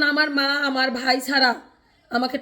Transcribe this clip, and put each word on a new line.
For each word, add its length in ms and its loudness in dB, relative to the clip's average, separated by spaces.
আমার 260 2
মা, 100 0
আমার 200 0
ভাই 180 0
ছাড়া 240 2
আমাকে 300 -2